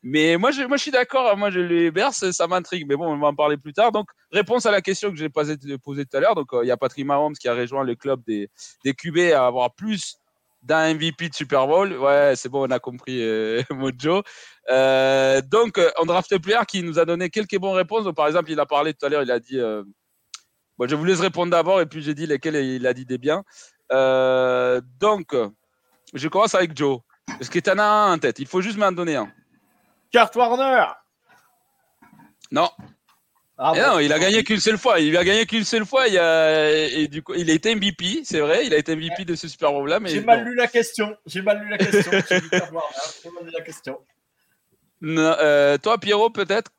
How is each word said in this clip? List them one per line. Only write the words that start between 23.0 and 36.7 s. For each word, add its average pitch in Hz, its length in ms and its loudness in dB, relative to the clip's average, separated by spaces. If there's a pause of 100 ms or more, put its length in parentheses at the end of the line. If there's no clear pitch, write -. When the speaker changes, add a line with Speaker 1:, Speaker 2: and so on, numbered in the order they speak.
Speaker 1:
des 127 100 -6
biens. 147 260 -2 (480)
Euh, 131 920 2 (180)
donc, 202 340 0 (760)
je 139 160 -6
commence 202 260 0
avec 180 220 0
Joe. 139 240 0 (400)
Est-ce 143 80 -10
que 180 100 -4
t'en 190 200 0
as 208 60 2
un 208 280 4
en 165 60 0
tête ? 139 200 -2
Il 135 80 -10
faut 185 140 -4
juste 202 160 -6
m'en 202 160 2
donner 170 240 -4
un. 107 160 -6 (800)
Speaker 2:
Kurt 226 240 4
Warner. 247 480 2 (1700)
Speaker 1:
Non. 165 160 2 (920)
Speaker 2:
Ah 135 160 2
Speaker 1:
Eh 180 60 2
Speaker 2:
bon. 254 60 4
Speaker 1:
non, 220 120 4
il 147 140 2
a 156 80 2
gagné 202 240 2
qu'une 214 160 -2
seule 220 180 0
fois. 208 220 4
Il 156 160 2
a 175 80 2
gagné 208 200 2
qu'une 220 200 -2
seule 220 200 -2
fois. 262 220 0
Il 196 120 2
a... 160 520 4